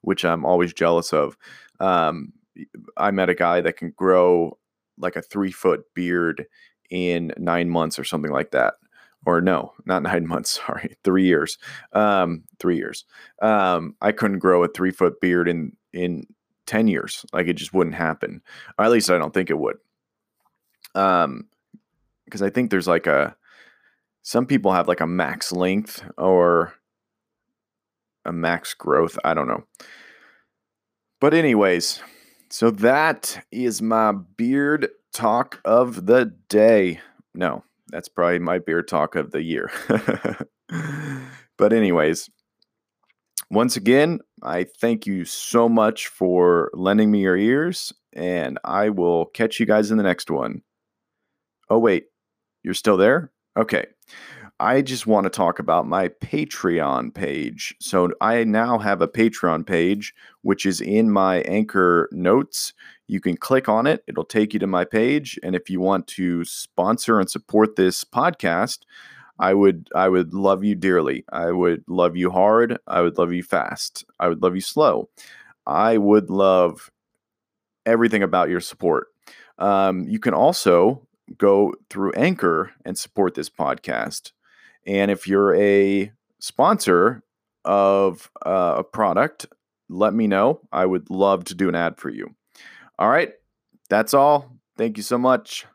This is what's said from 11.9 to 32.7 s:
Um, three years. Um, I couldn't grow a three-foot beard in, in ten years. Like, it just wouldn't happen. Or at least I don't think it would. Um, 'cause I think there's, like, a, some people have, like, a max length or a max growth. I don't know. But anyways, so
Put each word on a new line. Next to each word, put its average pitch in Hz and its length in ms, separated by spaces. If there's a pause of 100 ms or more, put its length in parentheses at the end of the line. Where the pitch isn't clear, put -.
Um, 95 520 (160)
three 90 160
years. - 280 (380)
Um, 92 580
I 107 120
couldn't 101 260
grow 90 240
a 87 60
three-foot 92 520
beard 87 280
in, 82 280 (160)
in 87 360 (380)
ten 110 200
years. - 460
Like, 87 160
it 87 60
just 80 200
wouldn't 85 220
happen. 80 460 (360)
Or 104 60
at 113 80
least 107 180
I 87 80
don't 76 160
think 92 160
it 78 80
would. 57 200 (1160)
Um, 87 540 (840)
'cause 98 120
I 98 80
think 123 200
there's, 90 180
like, 85 200
a, 71 280 (880)
some 123 240
people 110 260
have, 90 160
like, 90 120
a 82 60
max 87 460
length 92 520 (120)
or 87 580 (1500)
a 87 80
max 85 420
growth. 82 500
I 82 100
don't 71 140
know. 50 160 (1600)
But 147 140
anyways, 104 680 (480)
so 117 200